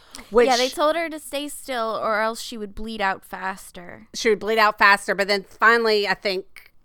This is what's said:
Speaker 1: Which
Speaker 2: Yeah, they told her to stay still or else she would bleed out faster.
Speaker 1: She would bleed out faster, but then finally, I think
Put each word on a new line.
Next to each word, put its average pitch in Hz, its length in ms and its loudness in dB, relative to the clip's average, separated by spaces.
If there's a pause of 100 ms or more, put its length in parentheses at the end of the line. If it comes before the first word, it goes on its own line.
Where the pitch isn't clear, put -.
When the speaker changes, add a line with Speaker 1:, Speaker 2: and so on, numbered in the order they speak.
(280)
Speaker 1:
Which 240 200 4
Speaker 2:
Yeah, 247 100 2
they 254 100 0
told 311 280 0
her 330 120 -4
to 311 100 -12
stay 294 300 -10
still 226 500 -6
or 214 220 -2
else 226 220 -4
she 240 160 -12
would 202 160 -12
bleed 220 260 -10
out 196 240 -2
faster. 190 880 -14
Speaker 1:
She - 160 -2
would 208 100 4
bleed 220 200 -2
out 214 180 4
faster, 202 380 4
but 190 140 -2
then 202 200 -2
finally, 220 580 2
I 185 60 -2
think - 560 -6 (160)